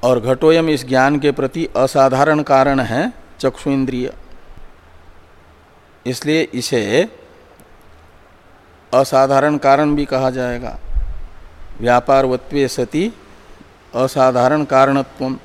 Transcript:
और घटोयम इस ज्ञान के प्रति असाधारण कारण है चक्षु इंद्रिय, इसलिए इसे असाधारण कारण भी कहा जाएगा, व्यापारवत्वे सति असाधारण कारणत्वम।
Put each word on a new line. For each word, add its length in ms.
और 180
घटोयम 480
इस 200
ज्ञान 300
के 120
प्रति 460
असाधारण 680
कारण 380
है 320
चक्षु 300
इंद्रिय, 440
इसलिए 360
इसे 680
असाधारण 640
कारण 380
भी 100
कहा 260
जाएगा, 480
व्यापारवत्वे 880
सति 440
असाधारण 680
कारणत्वम। 800